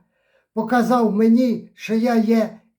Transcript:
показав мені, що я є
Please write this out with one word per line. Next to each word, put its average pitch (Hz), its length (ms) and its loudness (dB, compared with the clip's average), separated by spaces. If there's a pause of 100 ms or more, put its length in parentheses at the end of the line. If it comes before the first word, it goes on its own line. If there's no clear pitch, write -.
(540)
показав 226 580 0
мені, 226 640 0
що - 200 -8
я 226 220 0
є 220 420 0 (200)